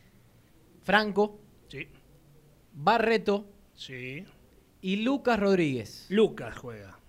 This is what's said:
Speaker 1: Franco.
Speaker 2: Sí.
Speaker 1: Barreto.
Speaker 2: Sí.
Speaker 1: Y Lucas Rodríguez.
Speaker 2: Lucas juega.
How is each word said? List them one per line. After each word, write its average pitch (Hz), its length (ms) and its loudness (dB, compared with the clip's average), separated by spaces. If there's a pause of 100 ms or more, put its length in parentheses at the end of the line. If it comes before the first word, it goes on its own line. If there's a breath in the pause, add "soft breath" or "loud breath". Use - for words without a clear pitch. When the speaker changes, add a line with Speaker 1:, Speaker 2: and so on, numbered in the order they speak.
(840 soft breath)
Speaker 1:
Franco. 208 580 0 (260)
Speaker 2:
Sí. 139 220 -14 (840)
Speaker 1:
Barreto. 214 680 2 (300)
Speaker 2:
Sí. 131 500 -12 (560)
Speaker 1:
Y 190 160 -2
Lucas 233 420 0
Rodríguez. 165 720 0
Speaker 2:
Lucas 175 460 2
juega. 107 420 -16 (100)